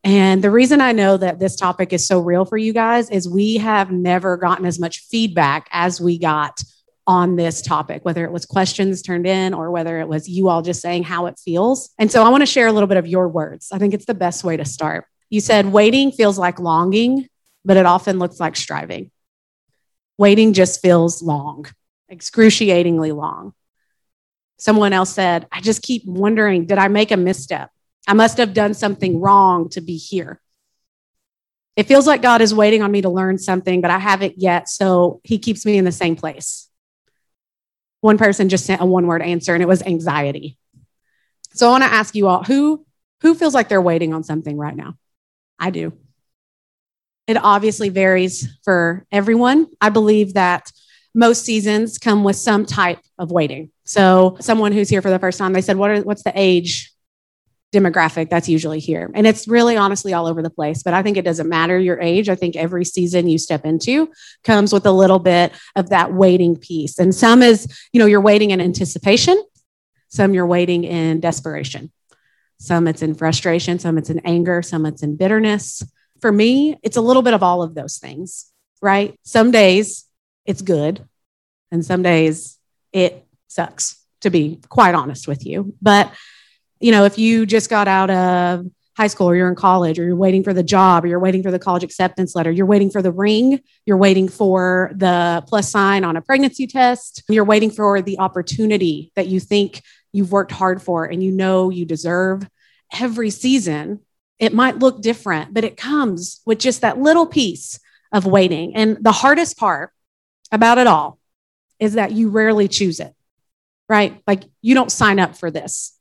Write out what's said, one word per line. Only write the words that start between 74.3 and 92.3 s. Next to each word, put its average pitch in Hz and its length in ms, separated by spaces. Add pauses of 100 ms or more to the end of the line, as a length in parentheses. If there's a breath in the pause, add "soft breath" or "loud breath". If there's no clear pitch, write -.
Some 156 240
it's - 160
in 147 120
bitterness. 208 680 (380)
For 226 100
me, 262 500
it's 226 160
a 233 40
little 254 200
bit 233 140
of 190 80
all 180 180
of 165 140
those 151 240
things, - 480 (340)
right? 202 400
Some 233 300
days 208 540 (380)
it's 196 200
good 170 420 (640)
and 170 140
some 185 160
days 160 560 (340)
it 180 320 (240)
sucks, - 480 (260)
to 190 100
be 156 280 (100)
quite 185 260
honest 139 320
with 139 180
you. 196 380
But, 202 280 (720 loud breath)
you 233 100
know, 208 120
if 202 140
you 226 280
just 214 240
got 202 200
out 190 200
of 180 560 (300)
high 214 120
school 180 220
or 175 60
you're 185 140
in 180 60
college 180 440
or 170 60
you're 175 100
waiting 190 280
for 196 100
the 180 100
job 185 400
or 175 40
you're 175 120
waiting 190 240
for 190 80
the 180 80
college 180 240
acceptance 185 520